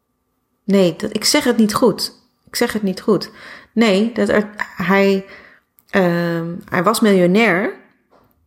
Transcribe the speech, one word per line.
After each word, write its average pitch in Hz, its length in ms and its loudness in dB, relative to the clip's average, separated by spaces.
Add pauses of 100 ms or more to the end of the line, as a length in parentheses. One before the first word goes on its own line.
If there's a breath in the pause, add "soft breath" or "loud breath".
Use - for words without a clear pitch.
(640)
Nee, 190 320 2
dat, - 200 -10
ik 214 100 -4
zeg 294 180 2
het 247 140 2
niet 214 160 2
goed. - 400 0 (340)
Ik - 80 -20
zeg 240 180 -2
het 214 100 -4
niet 185 180 -4
goed. 180 300 -2 (420 loud breath)
Nee, 220 380 2
dat 202 180 -2
er, 208 200 0 (260)
hij, 196 500 0 (640 loud breath)
ehm, 170 640 -2 (140)
hij 170 140 -2
was 214 160 0
miljonair, 202 760 2 (720)